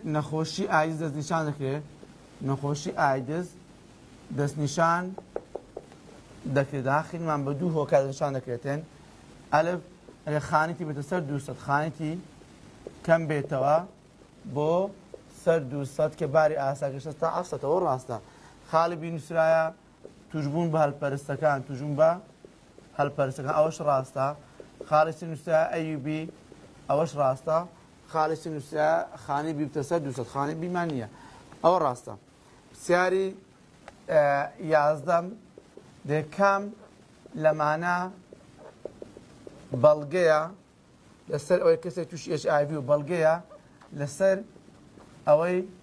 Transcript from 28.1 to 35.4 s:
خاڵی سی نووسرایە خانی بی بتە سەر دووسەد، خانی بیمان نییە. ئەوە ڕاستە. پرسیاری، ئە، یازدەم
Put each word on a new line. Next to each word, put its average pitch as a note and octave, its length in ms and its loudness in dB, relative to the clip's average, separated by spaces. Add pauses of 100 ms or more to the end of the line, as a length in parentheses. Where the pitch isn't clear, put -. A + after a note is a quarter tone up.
خاڵی D#3+ 300 0
سی E3+ 120 -8
نووسرایە D3+ 380 0 (320)
خانی D3+ 340 -4
بی D3+ 100 -2
بتە D3 200 -4
سەر E3+ 160 0
دووسەد، B2+ 280 -6
خانی C#3+ 300 -2
بیمان F3 300 -2
نییە. A#2 160 -6 (540)
ئەوە F3 220 6
ڕاستە. B2 300 -4 (560)
پرسیاری، F#3 560 0 (840)
ئە، D#3 100 6 (520)
یازدەم D3+ 520 2 (840)